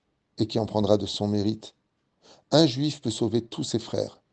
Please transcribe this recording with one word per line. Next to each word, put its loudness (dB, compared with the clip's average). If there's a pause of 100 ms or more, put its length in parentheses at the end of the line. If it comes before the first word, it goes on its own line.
(380)
et 0
qui -2
en 0
prendra 4
de -2
son -4
mérite. -2 (760)
Un 8
juif -2
peut -4
sauver -2
tous -10
ses -4
frères, -6 (120)